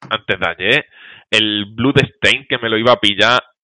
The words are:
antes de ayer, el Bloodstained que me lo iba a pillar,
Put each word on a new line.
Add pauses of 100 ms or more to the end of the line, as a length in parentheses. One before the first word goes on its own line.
antes
de
ayer, (440)
el
Bloodstained
que
me
lo
iba
a
pillar, (240)